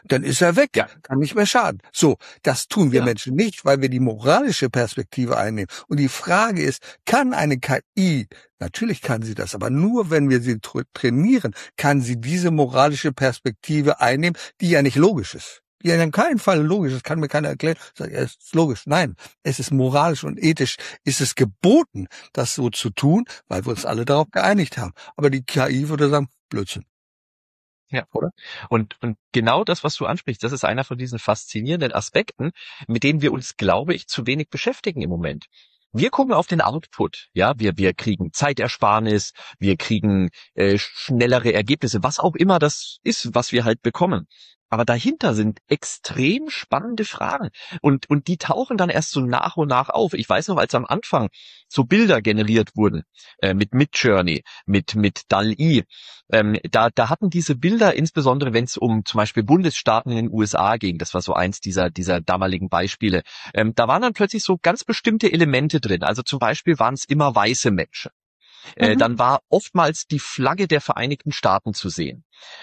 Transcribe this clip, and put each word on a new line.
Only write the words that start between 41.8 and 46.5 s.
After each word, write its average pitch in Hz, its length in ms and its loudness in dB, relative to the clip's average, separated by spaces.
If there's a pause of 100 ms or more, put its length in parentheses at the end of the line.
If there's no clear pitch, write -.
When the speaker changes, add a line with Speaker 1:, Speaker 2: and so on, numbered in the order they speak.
Speaker 2:
was 135 160 -2
auch 170 160 0
immer 180 240 4
das - 440 -2
ist, 113 300 -4
was 120 180 -2
wir 120 120 2
halt 113 180 0
bekommen. 123 460 0 (440)
Aber 117 120 2
dahinter 127 520 0
sind 107 320 0
extrem 165 800 -2
spannende 214 560 -4